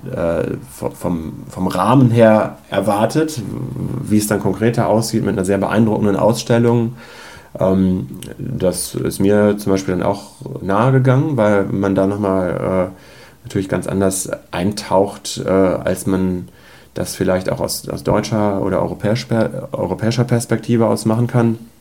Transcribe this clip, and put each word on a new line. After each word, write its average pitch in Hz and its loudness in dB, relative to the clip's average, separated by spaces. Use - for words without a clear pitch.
äh, 85 -2
vo-, - -8
vom, 82 -6
vom 92 -4
Rahmen 113 4
her 110 6
erwartet, 110 0
wie 104 2
es 104 0
dann 101 0
konkreter 107 0
aussieht 110 2
mit 101 0
einer 92 0
sehr 98 2
beeindruckenden 104 2
Ausstellung. 117 2
Ähm, 95 2
das - -4
ist - -4
mir 104 4
zum 101 -2
Beispiel 95 0
dann 90 -2
auch - -4
nahe 101 2
gegangen, 131 2
weil 104 4
man 98 0
da 95 2
nochmal, 95 0
äh, - -20
natürlich - -4
ganz 90 -2
anders 95 -2
eintaucht, 98 -2
äh, - -2
als 92 0
man 92 -2
das - -6
vielleicht 92 0
auch - -4
aus, - -6
aus - -8
deutscher 104 0
oder 95 0
europäisch 101 -2
per-, - -2
europäischer 110 0
Perspektive 117 0
aus 110 0
machen 113 2
kann. 117 2